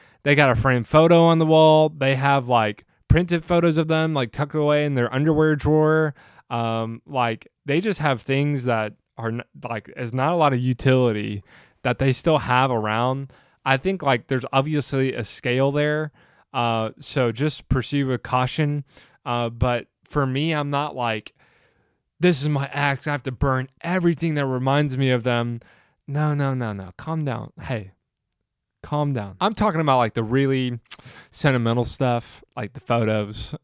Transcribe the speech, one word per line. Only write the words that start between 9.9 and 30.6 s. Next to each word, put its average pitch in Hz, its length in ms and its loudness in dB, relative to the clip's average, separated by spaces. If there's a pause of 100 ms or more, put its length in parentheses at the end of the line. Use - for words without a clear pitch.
is 120 180 -8
not 135 200 0
a - 20 0
lot 151 180 2
of 123 60 0
utility 120 840 0 (400)
that 123 160 -2
they 135 120 2
still 151 280 2
have 127 320 0
around. 120 600 -2 (340)
I 135 120 2
think, 185 260 -4
like, 131 240 0
there's 127 240 -2
obviously 135 640 0
a 117 100 -6
scale 131 480 -2
there. 151 400 -2 (420)
Uh, 113 460 -2
so 123 320 -2
just 139 380 -4
proceed 139 340 0
with 131 200 -4
caution. 147 600 -2 (420)
Uh, 120 240 -2
but 120 380 -2 (200)
for 139 200 -2
me, 147 260 -2
I'm 147 160 -4
not 143 260 -4
like, 113 380 -4 (840)
"This 165 220 2
is 151 80 0
my 139 220 -2
ex, 143 360 -2
I 151 40 -4
have 139 120 -6
to 131 80 -6
burn 131 380 -2 (120)
everything 170 540 0
that 143 100 0
reminds 135 520 0
me 131 140 2
of 120 120 0
them." 120 380 -2 (460)
No, 151 260 -2
no, 139 200 0
no, 120 200 -4
no. 92 240 -12
Calm 160 260 -6
down. 123 380 -6
Hey, 98 300 -8 (920)
calm 147 300 -2
down. 101 260 -6
I'm 208 140 -2
talking 190 280 0
about, 135 160 2
like, 117 160 2
the 113 100 -2
really 127 560 0 (520)